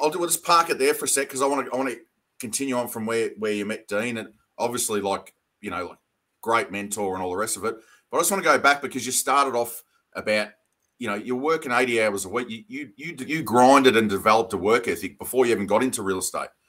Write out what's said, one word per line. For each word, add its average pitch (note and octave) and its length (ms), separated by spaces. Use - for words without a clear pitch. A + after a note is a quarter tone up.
I'll, D3+ 120
we'll E3+ 160
just - 160
park E3+ 260
it B2 80
there C#3 160
for D3 100
a C3+ 40
sec C#3 200
'cause C3+ 140
I C#3 40
wanna, C#3 240
I A#2+ 60
wanna C3 200
continue B2+ 360
on A#2+ 140
from A2 160
where, A2+ 340
where G#2+ 140
you G2+ 140
met G#2+ 200
Dean, A2+ 300
and G#2+ 160
obviously, A2+ 460
like, G2 320
you G2+ 100
know, F2 180
like, - 100
great A2+ 320
mentor G2+ 420
and F#2 80
all F2+ 80
the F2+ 60
rest F#2 220
of F#2+ 80
it. A2+ 100
But - 60
I D3+ 40
just E3+ 100
wanna F#3+ 120
go D#3 160
back C#3+ 220
because B2 240
you B2+ 80
started C3+ 420
off A#2+ 300
about, G#2+ 340
you A#2+ 80
know, G#2 80
you're A2 220
working C#3+ 340
eighty A#2+ 320
hours G2+ 220
a F#2 60
week. A#2+ 180
You, A2 180
you, C3+ 300
you, C#3 300
you D#3 160
grinded B2+ 540
and A2 120
developed G#2+ 460
a - 20
work A2 320
ethic F#2 300
before B2+ 260
you A#2 80
even G2+ 140
got G#2 160
into A#2+ 200
real F#2+ 160
estate. D2 300